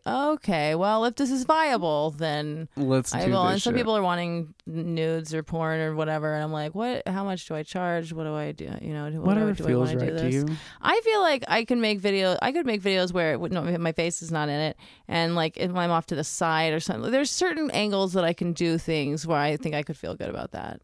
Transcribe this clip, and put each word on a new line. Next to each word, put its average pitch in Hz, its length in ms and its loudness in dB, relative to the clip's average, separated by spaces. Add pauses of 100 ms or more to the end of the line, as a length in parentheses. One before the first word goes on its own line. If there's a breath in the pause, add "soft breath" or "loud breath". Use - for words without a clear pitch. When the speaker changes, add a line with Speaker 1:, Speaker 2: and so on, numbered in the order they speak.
Speaker 1:
"Okay, 220 680 0
well, 208 320 2
if 240 100 0
this 277 140 0
is 262 140 -2
viable, 214 680 2
then 151 640 -4
Speaker 2:
Let's 131 380 0
Speaker 1:
I 170 120 0
Speaker 2:
do - 80 2
Speaker 1:
will." 185 100 4
Speaker 2:
this 180 100 4
Speaker 1:
And 196 80 0
some 240 120 0
Speaker 2:
shit. 247 80 2
Speaker 1:
people 220 140 2
are 208 60 2
wanting 170 540 -2 (100)
nudes 160 720 -2
or 156 80 -2
porn 160 360 -2
or 156 140 0
whatever, 156 400 0
and 151 100 -2
I'm 156 100 -4
like, 151 200 -4
"What? 240 340 -4
How 190 160 -2
much 190 240 -4
do 165 60 -8
I 156 80 -4
charge? 170 520 -2
What 160 100 -6
do 156 100 -4
I 151 180 -4
do? 151 200 -10 (100)
You 160 120 -6
know, 151 180 -6
do, 156 100 -4
what 190 140 4
Speaker 2:
Whatever 214 160 4
Speaker 1:
do - 0 -
I, 202 60 -2
do - 60 -6
I - 40 -2
Speaker 2:
feels 127 220 4
Speaker 1:
wanna 123 100 0
do 127 140 2
Speaker 2:
right 165 40 -2
to 160 60 0
Speaker 1:
this?" 127 100 2
Speaker 2:
you. 143 140 2 (340 loud breath)
Speaker 1:
I 415 220 4
feel 440 180 4
like 294 280 2
I 226 160 2
can 240 160 2
make 214 180 2
video. 190 420 4
I 254 120 2
could 330 120 0
make 214 160 0
videos 185 300 2
where 170 220 2
it 117 80 0
would, 170 100 -2
no, 175 120 0 (140)
my 170 140 0
face 170 300 -2
is 165 100 -8
not 151 160 0
in 147 120 0
it, 156 180 -2 (320 loud breath)
and, 165 260 0
like, 160 220 0
if 180 180 -2
I'm 175 160 0
off 165 160 2
to 165 80 -4
the 147 80 0
side 160 500 0
or 160 60 0
something. 117 320 -4
There's 269 200 2
certain 320 400 0
angles 196 420 0
that 185 100 2
I 165 100 2
can 175 200 -2
do 165 240 0
things 151 500 -2
where 165 100 2
I 147 200 0
think 151 180 -4
I 147 80 -2
could 147 140 -8
feel 87 180 -8
good - 140 -6
about - 220 -8
that. - 320 -10